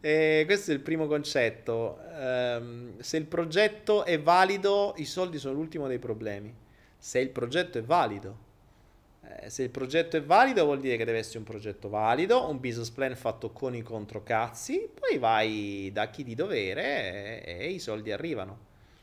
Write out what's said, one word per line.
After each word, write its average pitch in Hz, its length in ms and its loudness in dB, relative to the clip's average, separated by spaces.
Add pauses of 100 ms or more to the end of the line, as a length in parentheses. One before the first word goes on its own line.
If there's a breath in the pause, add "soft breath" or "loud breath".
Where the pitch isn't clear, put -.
Eh, 156 460 4
questo 196 240 2
è 151 40 4
il 139 60 -2
primo 160 260 0
concetto. 117 920 0 (120)
Ehm, 120 880 -4
se 160 180 -2
il 156 80 -2
progetto 202 800 2
è 170 120 4
valido, 190 760 6
i 156 80 -6
soldi 175 340 -4
sono 135 140 -4
l'ultimo 156 360 -4
dei 127 100 -2
problemi. 110 560 -8 (440 soft breath)
Se - 200 -2
il 131 100 2
progetto 131 480 -2
è 113 60 -2
valido. 110 560 2 (1040 soft breath)
Eh, 113 80 -14
se - 140 -6
il 127 60 -4
progetto 143 460 0
è 151 60 0
valido 202 420 6
vuol 143 160 2
dire 131 160 0
che 113 80 0
deve 113 140 0
essere 110 200 -6
un 107 60 -10
progetto 107 460 -10
valido, 143 580 4
un 143 120 -4
business 117 300 -4
plan 131 240 -2
fatto 113 360 -4
con 127 240 -4
i 117 80 -6
controcazzi, 113 1040 -4 (100)
poi 480 200 0
vai 107 760 2
da 104 160 -2
chi 143 160 -10
di 117 100 -8
dovere 113 1080 -4
e, 87 140 -10
e 123 100 -6
i 185 100 -6
soldi 110 320 -6
arrivano. 104 560 -6 (360 soft breath)